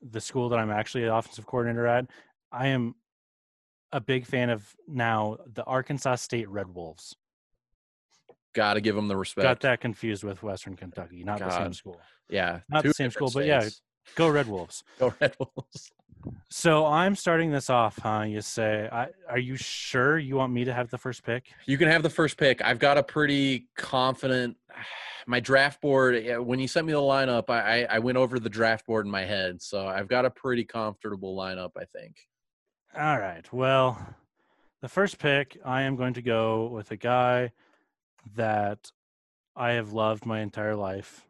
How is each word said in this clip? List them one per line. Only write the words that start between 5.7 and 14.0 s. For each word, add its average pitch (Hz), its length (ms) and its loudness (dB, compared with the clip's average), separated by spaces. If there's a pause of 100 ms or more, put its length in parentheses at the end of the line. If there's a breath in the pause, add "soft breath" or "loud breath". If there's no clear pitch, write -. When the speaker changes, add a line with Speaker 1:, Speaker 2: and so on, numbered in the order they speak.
Speaker 1:
State 117 320 -6
Red 98 260 -8
Wolves. 82 400 -14 (1400)
Speaker 2:
Gotta 107 280 2
give 104 160 0
'em 104 120 -2
the 98 80 -2
respect. 95 280 -2
Speaker 1:
Got 127 160 2
that 127 200 0
confused 107 440 -6
with 98 180 -10
Western 98 340 -10
Kentucky, 90 480 -14
not 104 140 -4
the 95 120 -4
same 87 140 -2
Speaker 2:
God. 87 120 -6
Speaker 1:
school. 90 240 -18 (280 soft breath)
Speaker 2:
Yeah, 87 400 -2
Speaker 1:
Not 151 140 2
Speaker 2:
two 147 60 2
Speaker 1:
the 147 60 2
same 139 140 -2
Speaker 2:
different 131 220 -4
Speaker 1:
school, 131 100 -2
but 143 60 0
yeah, 143 140 4
Speaker 2:
states. 107 220 -4 (340)